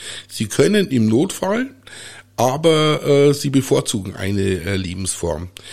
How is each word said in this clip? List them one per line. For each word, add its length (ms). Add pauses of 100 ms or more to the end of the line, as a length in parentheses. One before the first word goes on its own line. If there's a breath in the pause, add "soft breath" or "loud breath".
(280 loud breath)
Sie 200
können 420
im 180
Notfall, 600 (680 loud breath)
aber, 720
äh, 260
sie 160
bevorzugen 680
eine, 240
äh, 340
Lebensform. 720 (260 loud breath)